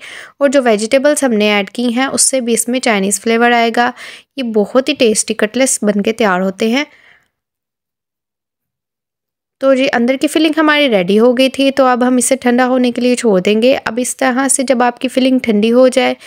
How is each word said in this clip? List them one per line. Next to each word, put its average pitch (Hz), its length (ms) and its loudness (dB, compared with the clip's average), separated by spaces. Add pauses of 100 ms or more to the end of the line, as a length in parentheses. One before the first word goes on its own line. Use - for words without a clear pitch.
(420)
और 277 80 2
जो 269 120 2
वेजिटेबल्स 254 600 0
हमने 208 260 2
ऐड 202 220 -2
की 240 200 -4
हैं 254 180 -2
उससे 262 320 -2
भी 233 120 -2
इसमें 240 260 -4
चाइनीज़ 208 420 -2
फ्लेवर 233 320 2
आएगा। 233 380 0 (460)
ये 269 60 -8 (100)
बहुत 220 360 0
ही 294 60 -2
टेस्टी 220 400 0
कटलेट्स 240 480 -2
बन 208 180 0
के 220 120 -2
तैयार 190 280 0
होते 190 300 -2
हैं। 277 140 -2 (2750)
तो 269 140 2
जी 262 140 0
अंदर 247 280 0
की 302 120 -2
फिलिंग 311 280 0
हमारी 294 320 2
रेडी 196 280 2
हो 240 160 4
गई 262 160 2
थी, 269 220 0
तो 269 140 2
अब 247 180 2
हम 254 160 2
इसे 262 180 0
ठंडा 247 280 0
होने 247 260 0
के 240 100 -6
लिए 247 160 2
छोड़ 208 240 2
देंगे। 220 340 2
अब 226 240 -6
इस - 180 -6
तरह 262 320 -2
से 262 160 -2
जब 247 180 0
आपकी 240 260 -2
फिलिंग 262 320 0
ठंडी 214 300 0
हो 254 200 6
जाए 254 360 -2